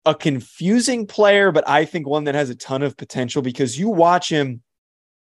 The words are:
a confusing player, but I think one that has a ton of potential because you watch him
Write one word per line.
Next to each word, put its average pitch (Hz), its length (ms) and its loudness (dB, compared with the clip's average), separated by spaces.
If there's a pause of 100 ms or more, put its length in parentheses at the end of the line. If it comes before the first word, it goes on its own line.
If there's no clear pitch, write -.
a 156 80 4
confusing 202 920 -2
player, 202 460 4
but 147 160 0
I 147 160 2
think 156 220 -6
one 147 180 -2
that 143 100 -2
has 143 140 0
a 123 60 -8
ton 135 280 -6
of 139 140 -4
potential 127 460 -6
because 123 360 -4
you 202 120 -2
watch 175 400 2
him 139 320 -2 (600)